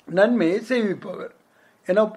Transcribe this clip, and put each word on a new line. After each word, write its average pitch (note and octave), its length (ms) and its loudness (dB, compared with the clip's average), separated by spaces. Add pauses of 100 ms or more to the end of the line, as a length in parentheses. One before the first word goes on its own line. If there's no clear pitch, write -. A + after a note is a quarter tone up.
நன்மையை G3 640 2
செய்விப்பவர். G3+ 640 -4 (560)
ஏன்னா G#3+ 300 2